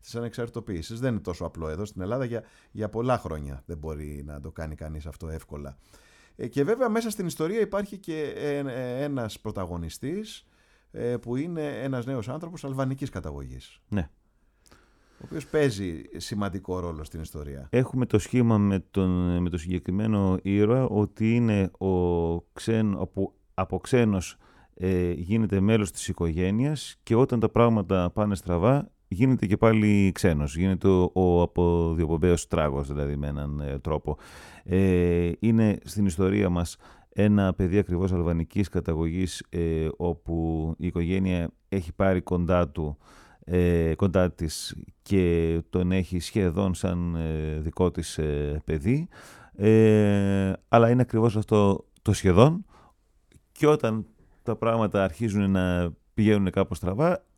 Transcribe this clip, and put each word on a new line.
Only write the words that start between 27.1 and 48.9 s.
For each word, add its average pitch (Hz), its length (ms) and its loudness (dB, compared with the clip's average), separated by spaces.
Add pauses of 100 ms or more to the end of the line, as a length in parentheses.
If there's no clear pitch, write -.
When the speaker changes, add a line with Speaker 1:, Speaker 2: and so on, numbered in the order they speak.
Speaker 2:
όταν 123 260 4
τα 107 80 2
πράγματα 98 640 4
πάνε 104 240 0
στραβά 90 560 0 (180)
γίνεται 123 380 2
και 95 100 2
πάλι 104 580 4
ξένος. 73 420 0
Γίνεται 95 320 2
ο, 90 240 4
ο 90 300 4
αποδιοπομπαίος 85 1040 2
τράγος, 73 420 0
δηλαδή, 71 280 -4
με 71 100 -4
έναν, 71 340 -6
ε, 69 180 -6
τρόπο. 76 380 -4 (480)
Ε, 87 720 2
είναι 113 460 2
στην 104 220 -2
ιστορία 95 420 2
μας 87 280 -2 (320)
ένα 101 460 4
παιδί 92 240 2
ακριβώς 90 340 0
αλβανικής 85 560 0
καταγωγής, 82 800 -2
ε, 80 480 -2
όπου 80 800 -2
η - 80 -4
οικογένεια 87 640 -2 (180)
έχει 87 240 -4
πάρει 95 280 2
κοντά 87 480 0
του, 73 300 -6 (480)
ε, 85 500 2
κοντά 92 360 2
της - 440 -8 (260)
και 85 580 2 (100)
τον 90 220 0
έχει 92 260 -2
σχεδόν 92 560 0
σαν, 87 400 -4
ε, 78 460 -4
δικό 82 300 0
της, - 280 -8
ε, 73 460 -2
παιδί. 104 440 -2 (480)